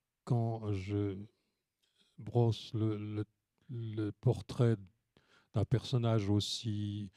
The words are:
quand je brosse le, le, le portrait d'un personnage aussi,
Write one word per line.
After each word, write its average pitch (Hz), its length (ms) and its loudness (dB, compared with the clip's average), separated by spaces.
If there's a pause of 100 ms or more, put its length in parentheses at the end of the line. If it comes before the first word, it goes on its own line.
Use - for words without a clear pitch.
(260)
quand 113 480 0
je 101 440 -2 (1000)
brosse 113 560 0
le, 110 240 0
le, 107 280 -6 (440)
le 110 420 -4
portrait 117 640 2 (800)
d'un 101 120 2
personnage 113 640 2
aussi, 104 880 -2